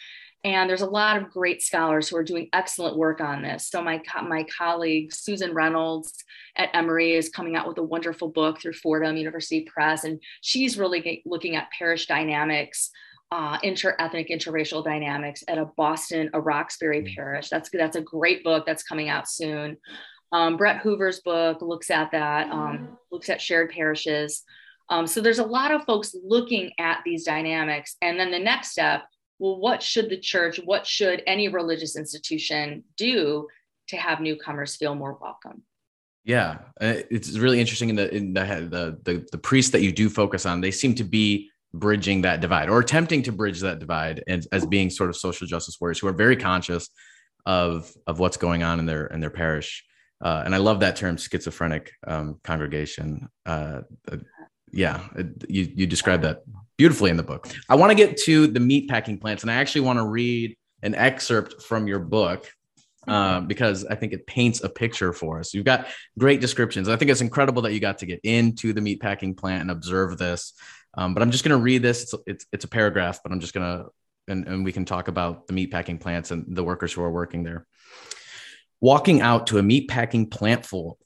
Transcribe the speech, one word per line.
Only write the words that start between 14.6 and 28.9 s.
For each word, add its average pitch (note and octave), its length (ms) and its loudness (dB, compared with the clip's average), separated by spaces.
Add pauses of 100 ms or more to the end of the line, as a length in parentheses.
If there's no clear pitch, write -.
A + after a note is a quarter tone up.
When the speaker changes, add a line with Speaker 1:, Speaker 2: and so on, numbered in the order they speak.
Speaker 1:
dynamics D3 640 -6
at E3 100 -4
a D#3 80 -2
Boston, D#3+ 640 -2
a D#3 80 -2
Roxbury D3+ 600 -2
Speaker 2:
Mm. - 140 -10
Speaker 1:
parish. C#3+ 340 -8
That's, D#3+ 220 -6
that's D#3+ 240 -2
a E3 60 -6
great D#3+ 420 0
book D#3+ 240 2
that's D#3 160 -4
coming D3+ 260 -6
out D3 180 -4
soon. D3+ 500 -6 (540)
Um, E3 260 2
Brett G#3 240 4
Hoover's G3 400 0
book E3 420 0
looks E3+ 260 -6
at D#3 220 0
that, D3+ 400 -2
um, D3+ 260 -4
Speaker 3:
Mm. - 200 -14 (140)
Speaker 1:
looks F3 180 -8
at F3 120 -2
shared E3 300 2
parishes. D#3 720 -2 (460)
Um, E3 180 0
so G#3+ 140 -2
there's A3+ 180 4
a A#3 40 2
lot B3+ 280 0
of D4 140 0
folks G#3 380 -2
looking A3 540 0
at E3 260 -2
these E3 200 -4
dynamics. D#3 800 -2
And F3 160 0
then F3+ 100 0
the F3 80 -2
next A3+ 320 0
step: D3+ 360 0 (320)